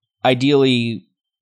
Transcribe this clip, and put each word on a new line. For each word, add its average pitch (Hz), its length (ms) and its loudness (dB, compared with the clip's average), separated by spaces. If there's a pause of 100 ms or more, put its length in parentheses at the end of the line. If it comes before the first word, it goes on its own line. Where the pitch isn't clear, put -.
(240)
ideally 127 840 0 (340)